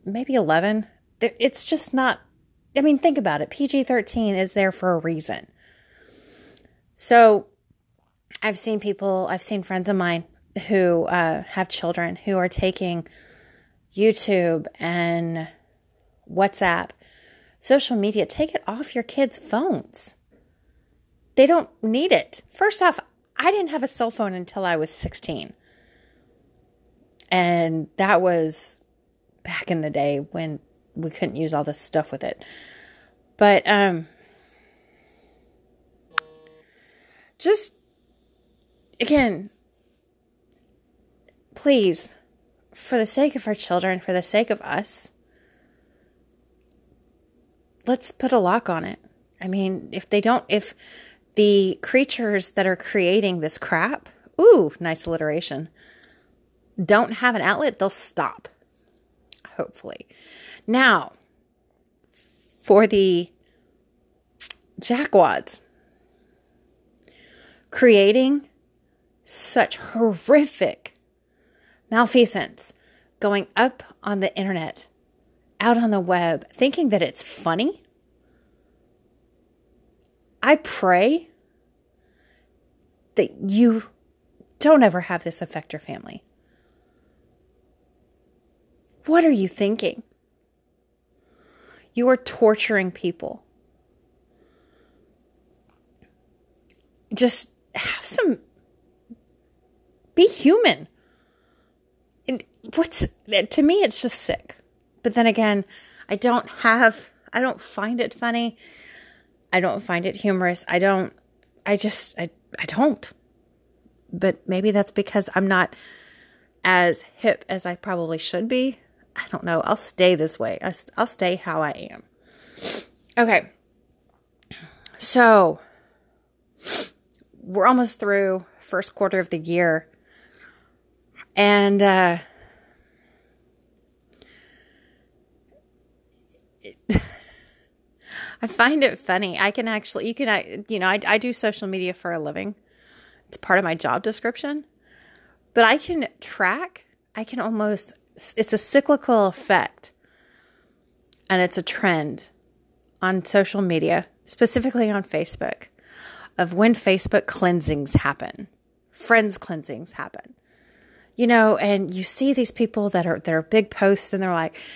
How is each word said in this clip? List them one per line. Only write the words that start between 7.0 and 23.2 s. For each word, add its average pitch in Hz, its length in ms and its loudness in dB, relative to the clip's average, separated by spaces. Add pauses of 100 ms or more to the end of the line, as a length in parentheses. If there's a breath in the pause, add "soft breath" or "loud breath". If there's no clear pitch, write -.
I've 208 180 -4
seen 214 220 -4
people, 196 480 -4
I've 185 140 -6
seen 202 200 -6
friends 185 240 -6
of 202 80 0
mine 170 300 -2 (420)
who, 180 360 2
uh, 165 400 -2
have 185 240 -6
children 170 480 -6
who 190 220 -4
are 180 100 2
taking 180 580 -4 (880 soft breath)
YouTube 185 720 0 (120)
and 170 680 -4 (840)
WhatsApp, 185 600 0 (680 soft breath)
social 262 380 0
media. 202 280 -2
Take - 300 -4
it - 100 -8
off 233 300 -8
your 233 80 -4
kids' - 340 -2
phones. - 800 -6 (1200)
They 269 100 8
don't 320 240 2 (140)
need 254 300 0
it. - 280 -2 (100)
First 403 300 -2
off, 359 200 2 (340)